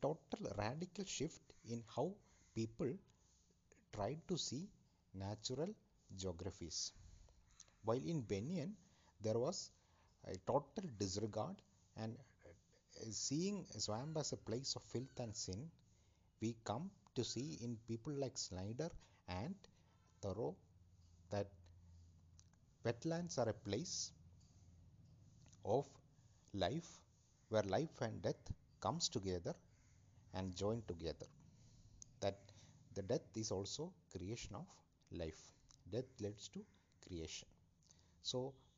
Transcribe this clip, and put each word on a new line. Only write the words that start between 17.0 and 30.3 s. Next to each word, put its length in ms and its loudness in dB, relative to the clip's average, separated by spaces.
to 80 4
see 380 -2
in 160 -2
people 260 -2
like 240 0
Snyder 520 -2
and 280 -2
Thoreau 340 0
that 180 2
wetlands 520 0
are 120 6
a 40 2
place 580 0
of 220 4
life 460 2
where 140 8
life 380 4
and 200 0
death 300 0
comes 300 4
together 440 2